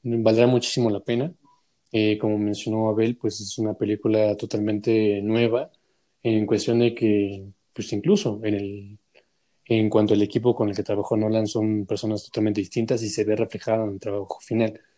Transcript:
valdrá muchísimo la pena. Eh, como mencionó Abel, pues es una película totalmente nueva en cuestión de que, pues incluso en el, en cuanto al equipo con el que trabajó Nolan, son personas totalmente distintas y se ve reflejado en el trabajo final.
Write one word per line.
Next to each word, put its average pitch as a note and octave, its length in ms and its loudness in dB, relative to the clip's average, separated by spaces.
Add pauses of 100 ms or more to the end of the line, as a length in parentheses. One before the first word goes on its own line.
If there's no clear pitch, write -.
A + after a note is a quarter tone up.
valdrá A#2 440 4
muchísimo B2 420 2
la G2+ 100 -2
pena. B2+ 340 -4 (580)
Eh, G#2+ 260 2
como G#2+ 200 0
mencionó G#2+ 520 -2
Abel, A2 280 2
pues G#2+ 220 -4
es G2+ 180 -10
una G#2+ 160 -2
película G#2+ 640 0
totalmente G#2+ 840 0
nueva A2+ 500 0 (520)
en A2 220 2
cuestión A2 340 0
de A#2+ 160 4
que, G2+ 500 0 (260)
pues - 220 -10
incluso A2+ 500 0
en G#2+ 120 -2
el, G2+ 420 -8 (680)
en A2 240 2
cuanto G#2+ 240 4
al G2+ 80 4
equipo A2+ 340 0
con G#2+ 140 0
el G2+ 60 -6
que G2+ 80 -4
trabajó G#2 320 -2
Nolan, G#2+ 320 0
son G#2+ 380 -2
personas G#2+ 400 -4
totalmente G#2+ 360 -2
distintas A2+ 420 -2
y G#2+ 60 -6
se G#2+ 140 -2
ve G#2+ 120 0
reflejado A2 500 -2
en G2+ 80 -6
el G2 60 -10
trabajo G2+ 420 -8
final. A2+ 400 -2 (160)